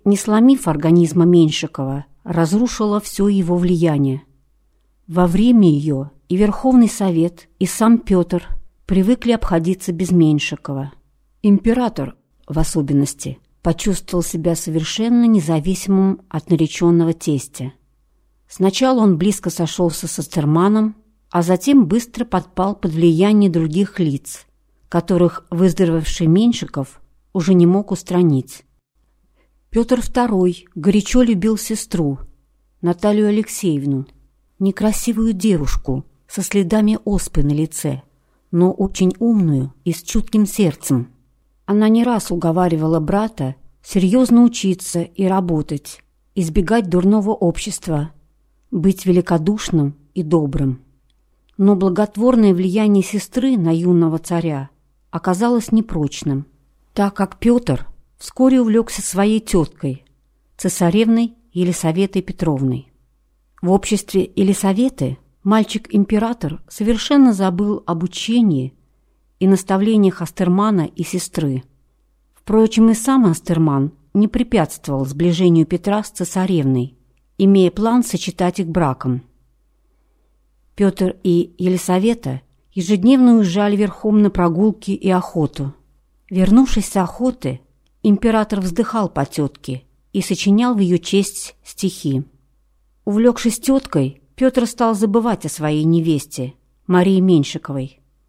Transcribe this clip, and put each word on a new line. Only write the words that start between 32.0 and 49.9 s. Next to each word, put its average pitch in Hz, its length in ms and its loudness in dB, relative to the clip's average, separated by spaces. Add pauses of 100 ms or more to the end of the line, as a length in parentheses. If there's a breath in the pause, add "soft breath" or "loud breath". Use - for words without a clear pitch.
Наталью 208 460 0
Алексеевну, 147 800 -2 (500)
некрасивую 214 760 -2
девушку 151 720 -2 (220)
со - 140 -10
следами 214 640 0
оспы 180 380 0
на 143 80 2
лице, 147 500 -4 (480)
но 180 220 2
очень 185 480 -2
умную 165 560 0 (100)
и 175 60 -4
с 165 100 -6
чутким 214 460 0
сердцем. 143 600 -2 (580)
Она 214 200 2
не 226 160 4
раз 240 280 -2
уговаривала 165 680 0
брата 170 580 -4 (260)
серьёзно 233 580 2
учиться 190 600 0
и 190 220 -6
работать, 175 760 -4 (320)
избегать 190 560 0
дурного 196 400 2
общества – 165 800 -4 (600)
быть 190 340 0
великодушным 175 880 0 (180)